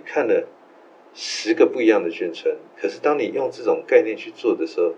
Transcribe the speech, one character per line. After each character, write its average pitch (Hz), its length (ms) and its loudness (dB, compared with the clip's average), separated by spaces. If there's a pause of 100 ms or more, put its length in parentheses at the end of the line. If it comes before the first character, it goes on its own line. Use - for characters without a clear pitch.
看 131 220 0
了 92 180 2 (640)
十 - 420 -4
个 120 120 6
不 127 160 -4
一 113 40 2
样 101 180 6
的 85 40 -2
眷 85 240 -6
村， 78 240 -4 (200)
可 98 120 -4
是 - 120 -10
当 147 180 0
你 104 160 -2
用 131 160 -2
这 120 140 -14
种 95 200 0
概 127 180 6
念 110 140 -4
去 - 140 -14
做 104 240 -2
的 80 100 -4
时 - 140 -6
候， 85 200 0